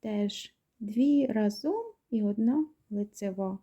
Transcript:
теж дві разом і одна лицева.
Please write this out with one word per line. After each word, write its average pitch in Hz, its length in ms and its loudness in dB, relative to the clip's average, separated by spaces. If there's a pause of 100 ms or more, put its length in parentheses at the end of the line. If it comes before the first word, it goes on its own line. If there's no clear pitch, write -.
теж 208 540 -4 (260)
дві 262 460 2
разом 226 580 0 (260)
і 220 120 0
одна 226 440 2 (240)
лицева. 196 720 -4